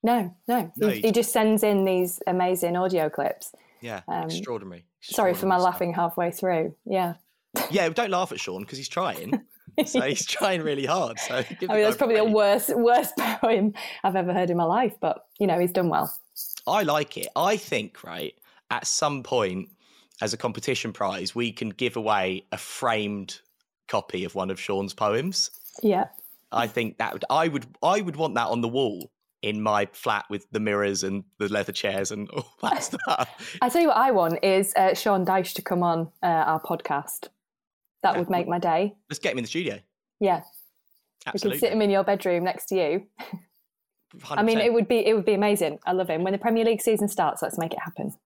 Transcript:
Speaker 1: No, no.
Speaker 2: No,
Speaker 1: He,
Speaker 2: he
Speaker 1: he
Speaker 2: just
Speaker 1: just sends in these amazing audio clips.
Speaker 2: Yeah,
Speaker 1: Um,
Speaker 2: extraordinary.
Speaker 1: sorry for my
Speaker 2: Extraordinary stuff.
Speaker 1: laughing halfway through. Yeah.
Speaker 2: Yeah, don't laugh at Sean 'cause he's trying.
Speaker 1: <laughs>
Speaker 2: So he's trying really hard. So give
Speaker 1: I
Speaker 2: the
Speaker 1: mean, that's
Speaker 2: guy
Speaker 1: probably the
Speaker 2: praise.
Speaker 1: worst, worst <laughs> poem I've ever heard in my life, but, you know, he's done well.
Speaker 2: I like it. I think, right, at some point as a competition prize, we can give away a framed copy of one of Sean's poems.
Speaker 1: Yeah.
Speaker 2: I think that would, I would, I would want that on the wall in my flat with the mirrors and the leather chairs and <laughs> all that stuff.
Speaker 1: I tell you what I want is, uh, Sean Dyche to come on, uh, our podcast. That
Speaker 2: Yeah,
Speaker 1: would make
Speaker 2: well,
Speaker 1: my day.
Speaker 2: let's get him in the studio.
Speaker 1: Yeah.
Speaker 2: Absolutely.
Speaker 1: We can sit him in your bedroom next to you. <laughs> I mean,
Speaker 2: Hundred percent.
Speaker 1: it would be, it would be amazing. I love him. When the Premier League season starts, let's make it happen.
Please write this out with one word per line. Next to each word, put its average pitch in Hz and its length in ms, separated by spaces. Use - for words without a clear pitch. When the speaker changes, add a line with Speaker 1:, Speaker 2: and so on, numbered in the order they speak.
Speaker 1:
No, 220 300
no. 220 280
Speaker 2:
No, 214 120
Speaker 1:
He, 151 80
Speaker 2:
he 107 40
Speaker 1:
he - 80
Speaker 2:
just 196 60
Speaker 1:
just 233 180
sends 220 300
in 202 220
these 180 420
amazing 180 500
audio 180 320
clips. - 440
Speaker 2:
Yeah, 110 280
Speaker 1:
Um, - 160
Speaker 2:
extraordinary. 92 600
Speaker 1:
sorry 185 340
for 185 120
my 185 100
Speaker 2:
Extraordinary 180 40
stuff. 180 120
Speaker 1:
laughing 175 220
halfway 175 360
through. 170 440
Yeah. 180 300
Speaker 2:
Yeah, 170 180
don't 196 220
laugh 180 220
at - 80
Sean 92 240
'cause 135 140
he's 135 100
trying. 123 580
Speaker 1:
<laughs> - 60
Speaker 2:
So - 160
he's 143 240
trying 185 340
really 143 240
hard. 131 340
So 127 240
give 185 120
Speaker 1:
I - 20
Speaker 2:
the - 40
Speaker 1:
mean, 214 80
that's 214 120
Speaker 2:
guy - 20
Speaker 1:
probably 233 180
the 214 80
Speaker 2:
praise. 214 100
Speaker 1:
worst, 208 420
worst 240 400
<laughs> 220 240
poem 214 320
I've 190 120
ever 180 180
heard 180 160
in 175 80
my 170 60
life, 208 360
but, - 240
you 208 80
know, 170 120
he's 180 140
done 180 160
well. - 260
Speaker 2:
I 196 160
like 151 340
it. - 200
I 185 200
think, 113 480
right, 82 300
at - 160
some 143 360
point 95 480
as 107 140
a - 20
competition 120 560
prize, 98 420
we 117 180
can 110 180
give 120 260
away 98 560
a 92 60
framed 104 840
copy 95 360
of 85 100
one 95 160
of 92 100
Sean's 98 320
poems. 120 580
Speaker 1:
Yeah. 202 260
Speaker 2:
I 117 160
think 110 320
that - 160
would, 98 160
I 160 180
would, 139 160
I 196 200
would 170 140
want 151 180
that 117 140
on 117 120
the 117 80
wall 117 420
in 107 220
my 104 320
flat 104 340
with 101 220
the 110 100
mirrors 101 420
and 98 220
the 104 100
leather 101 240
chairs 98 380
and 104 200
<laughs> - 20
all - 200
that - 200
stuff. - 800
Speaker 1:
I 247 80
tell 339 100
you 330 80
what 254 80
I 262 140
want 170 340
is, 196 320
uh, 190 160
Sean 196 320
Dyche 185 300
to 185 80
come 175 200
on, 165 280
uh, 180 40
our 156 340
podcast. - 680
That 190 100
Speaker 2:
Yeah, - 40
Speaker 1:
would 175 120
make 175 180
Speaker 2:
well, 175 80
Speaker 1:
my - 20
day. 175 380
Speaker 2:
let's 151 120
get 165 100
him 131 80
in 120 60
the 110 40
studio. 147 300
Speaker 1:
Yeah. 180 240
Speaker 2:
Absolutely. 190 340
Speaker 1:
We - 20
can 233 80
sit - 40
him 220 100
in 208 80
your 196 120
bedroom 190 400
next - 240
to - 80
you. 180 380
<laughs> - 80
I - 40
mean, - 80
Speaker 2:
Hundred 175 240
percent. 220 200
Speaker 1:
it 240 60
would 226 160
be, 226 180
it 220 80
would 202 100
be 214 100
amazing. 190 520
I 180 60
love 185 180
him. 165 120
When 190 100
the 196 60
Premier 226 260
League 220 180
season 208 260
starts, 170 340
let's - 160
make 165 140
it - 80
happen. - 340